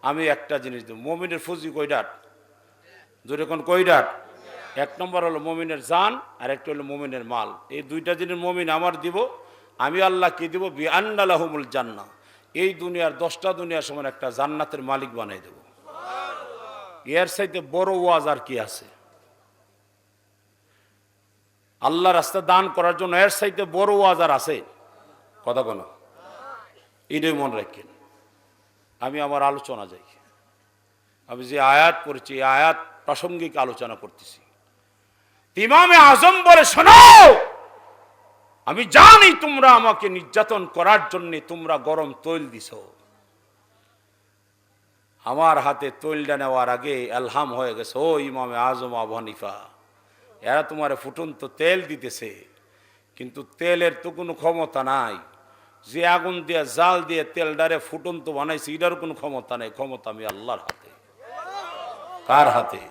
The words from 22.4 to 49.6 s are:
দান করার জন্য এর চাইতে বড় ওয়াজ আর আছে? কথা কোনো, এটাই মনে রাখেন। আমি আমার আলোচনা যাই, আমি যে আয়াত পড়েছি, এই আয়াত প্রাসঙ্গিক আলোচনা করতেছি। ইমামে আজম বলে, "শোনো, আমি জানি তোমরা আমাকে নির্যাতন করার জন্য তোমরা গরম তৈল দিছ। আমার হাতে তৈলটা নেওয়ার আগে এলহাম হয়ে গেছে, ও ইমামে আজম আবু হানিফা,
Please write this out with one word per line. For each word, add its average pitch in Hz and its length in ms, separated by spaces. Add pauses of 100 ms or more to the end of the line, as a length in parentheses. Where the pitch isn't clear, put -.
দান 180 280
করার 175 280
জন্য 180 200
এর 190 140
চাইতে 196 340
বড় 190 300
ওয়াজ 190 260
আর 165 100
আছে? 139 320 (840)
কথা 123 180
কোনো, 104 220 (1200)
এটাই 156 240
মনে 135 240
রাখেন। - 320 (1120)
আমি 139 200
আমার 143 220
আলোচনা 139 440
যাই, 90 120 (1300)
আমি 123 180
যে 139 160
আয়াত 147 340 (100)
পড়েছি, 139 300
এই 131 80
আয়াত 143 340 (280)
প্রাসঙ্গিক 165 520
আলোচনা 123 380
করতেছি। - 460 (1200)
ইমামে 339 340
আজম 330 460
বলে, 339 220
"শোনো, 330 260 (1800)
আমি 196 180
জানি 392 560
তোমরা 277 300
আমাকে 226 380
নির্যাতন 190 580
করার 190 320 (120)
জন্য 170 380
তোমরা 160 300
গরম 151 340 (100)
তৈল 160 240
দিছ। 113 280 (2500)
আমার 151 340
হাতে 139 320 (100)
তৈলটা 147 360
নেওয়ার 131 320
আগে 123 360
এলহাম 123 500
হয়ে 123 200
গেছে, 113 240
ও 156 200
ইমামে 127 380
আজম 123 380
আবু 113 200
হানিফা, 104 460 (840)